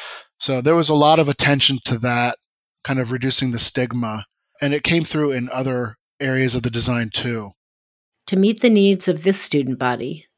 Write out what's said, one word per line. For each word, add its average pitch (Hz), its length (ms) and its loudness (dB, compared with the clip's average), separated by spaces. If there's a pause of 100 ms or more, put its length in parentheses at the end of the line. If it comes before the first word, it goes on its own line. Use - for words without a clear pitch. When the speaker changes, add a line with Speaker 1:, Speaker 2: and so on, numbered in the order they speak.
(400)
Speaker 1:
So 131 220 -2
there 151 120 2
was 165 140 2
a 151 60 4
lot 151 240 6
of 151 100 2
attention 139 560 2
to 120 140 -2
that, 120 400 -2 (460)
kind 135 140 -2
of 120 140 -4
reducing 127 380 -2
the 117 80 -2
stigma, 117 680 -2 (380)
and 143 100 0
it 147 100 -2
came 170 220 0
through 151 280 -2
in 127 180 -4
other 127 480 -4 (200)
areas 131 360 0
of 123 80 -2
the 120 80 -2
design 117 420 0
too. 113 380 -6 (800)
Speaker 2:
To 190 80 -2
meet 208 240 2
the 240 100 4
needs 196 380 4
of 156 140 -2
this 190 160 2
student 135 400 0
body, 127 480 -4 (120)